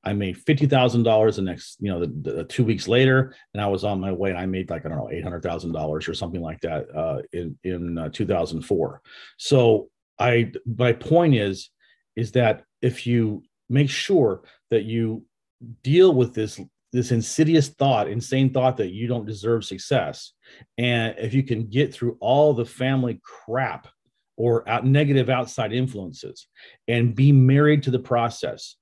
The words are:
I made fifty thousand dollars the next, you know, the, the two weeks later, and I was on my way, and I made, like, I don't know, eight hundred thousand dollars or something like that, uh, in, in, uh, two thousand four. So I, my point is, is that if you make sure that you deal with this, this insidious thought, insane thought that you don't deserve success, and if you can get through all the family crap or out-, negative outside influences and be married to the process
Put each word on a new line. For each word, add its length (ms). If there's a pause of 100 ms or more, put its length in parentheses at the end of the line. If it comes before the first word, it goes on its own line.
I 100
made 260
fifty 260
thousand 380
dollars 320
the 80
next, 360
you 120
know, 80
the, 320
the 140
two 180
weeks 240
later, 480 (180)
and 80
I 60
was 160
on 160
my 120
way, 200
and 80
I 80
made, 240
like, 160
I 20
don't 80
know, 140
eight 120
hundred 200
thousand 280
dollars 380
or 60
something 260
like 200
that, 320
uh, 280 (100)
in, 320
in, 360
uh, 100
two 160
thousand 380
four. 400 (340)
So 520 (300)
I, 320 (140)
my 280
point 420
is, 340 (460)
is 160
that 320 (180)
if 240
you 380 (260)
make 220
sure 520 (280)
that 120
you 420 (580)
deal 300
with 200
this, 260 (320)
this 200
insidious 580
thought, 400
insane 420
thought 260
that 140
you 160
don't 180
deserve 380
success, 680 (440)
and 400
if 160
you 100
can 240
get 260
through 260
all 340
the 120
family 580
crap 640 (480)
or 320
out-, 180
negative 440
outside 420
influences 760 (420)
and 260
be 160
married 520
to 60
the 80
process 840